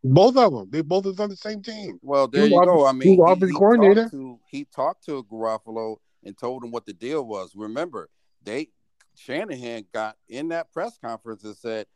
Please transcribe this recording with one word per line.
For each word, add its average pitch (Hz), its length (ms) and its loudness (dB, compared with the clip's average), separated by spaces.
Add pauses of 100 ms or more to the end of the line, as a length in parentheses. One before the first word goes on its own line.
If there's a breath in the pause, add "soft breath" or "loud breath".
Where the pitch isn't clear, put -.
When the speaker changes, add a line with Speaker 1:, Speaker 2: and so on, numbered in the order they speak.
Speaker 1:
Both 185 340 6
of 233 160 4
them. 101 180 -10
They 147 100 -4
both 175 240 -2
was 190 160 -8
on 208 80 -4
the 196 80 -12
same 214 260 -12
team. 214 400 -14
Speaker 2:
Well, 139 260 0
Speaker 1:
He 110 40 -10
Speaker 2:
there 180 100 2
Speaker 1:
was 214 100 4
Speaker 2:
you 175 60 6
Speaker 1:
off-, 180 80 6
Speaker 2:
go. 165 200 4
I 135 60 2
Speaker 1:
he 135 180 4
was 185 80 8
Speaker 2:
mean, 165 80 8
he, 180 60 6
Speaker 1:
offensive 185 160 0
Speaker 2:
he 170 60 -4
Speaker 1:
coordinator. 208 480 6
Speaker 2:
talked 226 100 -6
to, 131 360 -16
he 143 160 -12
talked 147 420 -6
to 139 180 -10
Garofalo 110 720 -8 (280)
and 98 140 -18
told 123 260 -10
him 120 60 -14
what 117 160 -12
the 131 60 -16
deal 127 340 -8
was. 98 280 -10
Remember, 107 540 -10 (340)
they, 127 260 -10 (480)
Shanahan 127 760 -12
got 110 240 -8 (120)
in 151 200 -12
that 165 240 -10
press 214 260 -10
conference 113 460 -14
and 107 120 -14
said 110 400 -10